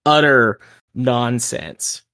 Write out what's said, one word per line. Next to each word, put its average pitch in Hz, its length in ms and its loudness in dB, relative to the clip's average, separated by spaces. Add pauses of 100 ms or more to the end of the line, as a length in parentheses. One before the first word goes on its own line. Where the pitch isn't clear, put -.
utter 143 560 4 (340)
nonsense. 120 1080 -6 (120)